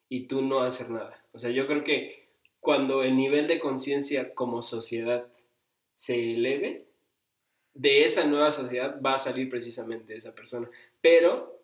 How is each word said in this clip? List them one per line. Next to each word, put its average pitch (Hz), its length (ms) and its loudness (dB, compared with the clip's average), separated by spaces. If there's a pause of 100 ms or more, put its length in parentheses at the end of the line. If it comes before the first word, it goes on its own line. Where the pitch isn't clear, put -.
y 127 180 -6
tú 135 140 -2
no 135 200 0
hacer 127 280 -4
nada. 110 340 -10 (100)
O 113 60 -18
sea, 120 120 -4
yo 131 160 0
creo 147 160 -2
que - 460 -4 (300)
cuando 135 440 2
el 131 120 2
nivel 143 320 2
de 165 120 0
conciencia 139 720 -4
como 117 300 -4
sociedad 117 640 -4 (680)
se 117 380 -2
eleve, 143 520 -2 (880)
de 139 280 6
esa 165 220 4
nueva 147 260 4
sociedad 131 540 -4
va 135 100 2
a 135 40 -2
salir 131 300 -4
precisamente 117 640 -10
esa - 180 -18
persona, 117 340 -10 (340)
pero 170 640 6